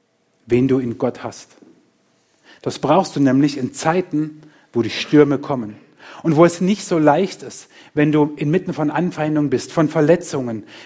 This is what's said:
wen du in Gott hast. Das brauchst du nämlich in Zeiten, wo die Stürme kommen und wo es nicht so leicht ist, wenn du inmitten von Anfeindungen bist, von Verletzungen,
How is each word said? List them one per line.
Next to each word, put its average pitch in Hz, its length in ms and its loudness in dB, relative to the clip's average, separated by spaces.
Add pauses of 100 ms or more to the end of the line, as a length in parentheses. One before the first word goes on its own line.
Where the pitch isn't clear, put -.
(460)
wen 123 220 2
du 131 120 2
in 120 180 -4
Gott - 260 -4
hast. - 320 -14 (1040)
Das - 180 -6
brauchst 170 360 2
du 147 60 0
nämlich 139 360 2
in 127 160 -6
Zeiten, 156 680 -4 (320)
wo 117 80 0
die 110 80 -2
Stürme 147 480 4
kommen 120 400 -6 (460)
und 165 120 0
wo 170 100 8
es 170 160 2
nicht 196 240 0
so 175 120 -2
leicht 156 460 0
ist, - 240 -16 (260)
wenn 147 180 2
du 147 260 2
inmitten 147 360 -2
von 151 160 -4
Anfeindungen 151 600 -2
bist, - 220 -4
von 156 180 0
Verletzungen, 151 760 0 (220)